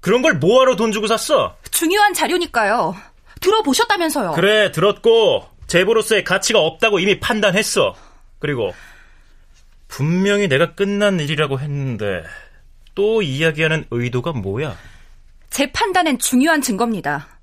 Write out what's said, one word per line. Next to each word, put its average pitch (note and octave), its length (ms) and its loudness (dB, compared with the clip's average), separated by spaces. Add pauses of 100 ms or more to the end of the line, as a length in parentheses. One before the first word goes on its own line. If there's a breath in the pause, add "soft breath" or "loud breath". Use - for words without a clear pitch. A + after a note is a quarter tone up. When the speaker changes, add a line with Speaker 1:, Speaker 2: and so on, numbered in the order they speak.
Speaker 1:
그런 A#3 200 2
걸 C#4+ 140 2
뭐하러 A#3+ 400 4
돈 A3 160 0
주고 G#3 160 -2
샀어? A3 500 0 (140)
Speaker 2:
중요한 G4 420 2
자료니까요. D#4 840 0 (460 loud breath)
들어보셨다면서요. E4+ 920 0
Speaker 1:
그래, G3 380 2
들었고 G3+ 760 2 (180)
제보로서의 G#3 580 2
가치가 - 360 0
없다고 F3 400 0
이미 F#3+ 200 0
판단했어. G3+ 760 0 (420 soft breath)
그리고 A#2 380 -4 (1120 soft breath)
분명히 F#3+ 600 0
내가 C#3 280 0
끝난 G3+ 440 0
일이라고 C#3+ 400 -2
했는데 A#2+ 640 -6 (680 loud breath)
또 G#3+ 300 0
이야기하는 D#3 680 -2
의도가 A#2+ 440 -4
뭐야? G#2 440 -6 (720 soft breath)
Speaker 2:
제 C#4+ 220 -4
판단엔 F4+ 480 0
중요한 D4 420 2
증거입니다. F#3+ 680 -4 (160)